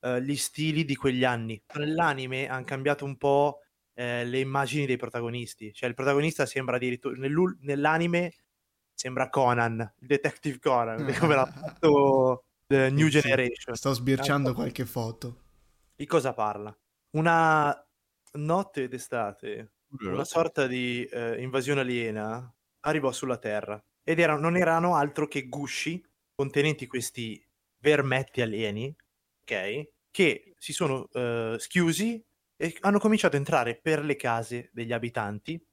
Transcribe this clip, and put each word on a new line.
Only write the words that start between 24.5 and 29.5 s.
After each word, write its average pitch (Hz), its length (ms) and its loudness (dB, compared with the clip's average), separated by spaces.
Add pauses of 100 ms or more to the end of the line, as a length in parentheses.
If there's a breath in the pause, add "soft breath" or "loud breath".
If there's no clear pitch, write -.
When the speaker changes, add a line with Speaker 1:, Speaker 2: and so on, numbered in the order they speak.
Speaker 1:
erano 170 400 2
altro 147 320 0
che 139 200 -6
gusci 143 540 -6 (320)
contenenti 143 520 0
questi 117 580 -8 (340)
vermetti 135 640 2
alieni, 110 540 -4 (480)
ok? 110 480 -6 (200)